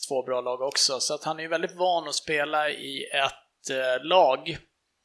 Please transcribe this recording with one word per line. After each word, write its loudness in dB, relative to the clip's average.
två 0
bra -2
lag -2
också, 0
så -2
att -6
han -6
är -8
ju -8
väldigt -2
van 2
att -6
spela 0
i -8
ett, -4
eh, 0
lag 4